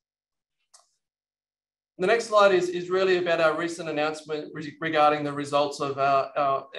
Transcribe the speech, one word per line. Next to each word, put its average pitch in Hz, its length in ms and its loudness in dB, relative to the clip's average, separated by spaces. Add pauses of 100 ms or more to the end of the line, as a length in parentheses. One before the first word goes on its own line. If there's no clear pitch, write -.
(2000)
The 185 100 0
next 226 180 2
slide 202 260 6
is, 180 160 2
is 175 220 -6
really 190 280 2
about 170 220 0
our 156 160 2
recent 165 320 -6
announcement 151 640 -6
re-, 151 280 -12
regarding 151 420 2
the 147 100 -4
results 143 460 -2
of 139 200 -6
our, 139 380 2
our, 139 300 -2 (120)